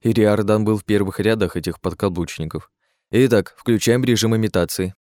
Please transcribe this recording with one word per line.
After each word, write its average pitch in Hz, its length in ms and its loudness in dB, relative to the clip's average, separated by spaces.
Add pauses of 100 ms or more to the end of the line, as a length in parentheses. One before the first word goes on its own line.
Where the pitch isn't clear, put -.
И 117 120 0
Риордан 107 500 2
был 107 140 0
в - 80 -10
первых 101 340 -2
рядах 104 360 0
этих 85 240 -6
подкаблучников. 85 920 -6 (400)
Итак, 117 460 2
включаем 117 460 0
режим 113 320 0
имитации. 92 600 -2 (100)